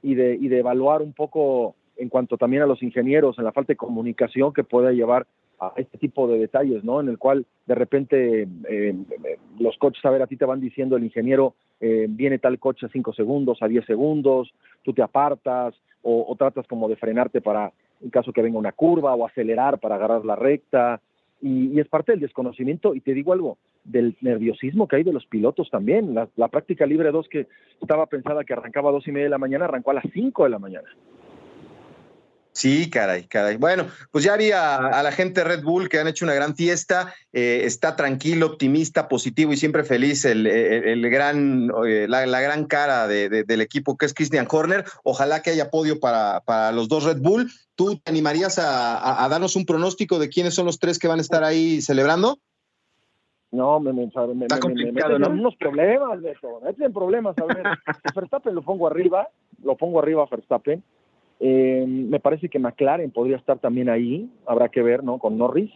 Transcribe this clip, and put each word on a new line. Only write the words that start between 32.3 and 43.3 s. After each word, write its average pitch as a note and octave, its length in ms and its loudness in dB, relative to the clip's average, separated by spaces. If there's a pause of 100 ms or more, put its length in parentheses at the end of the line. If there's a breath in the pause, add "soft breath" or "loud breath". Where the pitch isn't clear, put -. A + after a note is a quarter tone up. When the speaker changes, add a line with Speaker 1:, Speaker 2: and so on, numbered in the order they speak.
Speaker 2:
Sí, D3 380 2
caray, F#2+ 380 -2
caray. G#2 320 0
Bueno, F3 260 0 (260 loud breath)
pues D3+ 140 0
ya G3+ 120 4
vi G#3+ 140 2
a, D#3+ 260 2
a C3 260 0
la C#3+ 100 0
gente F3+ 320 0
Red E3 180 -2
Bull F3 280 -2
que D#3 100 2
han D#3 80 0
hecho D#3 160 -4
una D3+ 100 0
gran C#3+ 220 -2
fiesta, F3 580 0 (200 loud breath)
eh, B2 300 0
está D#3 320 -2
tranquilo, D3+ 500 0
optimista, D#3 600 0
positivo C3+ 440 0
y C#3 60 -2
siempre D3+ 260 0
feliz C3+ 400 0
el, A2 220 4
el, A2+ 580 2
el A#2+ 60 2
gran, C#3 600 2 (160)
eh, G#2+ 220 2
la, B2+ 180 0
la B2+ 140 0
gran D3 240 -2
cara C#3+ 420 0
de, G2+ 220 0
de, A2 160 0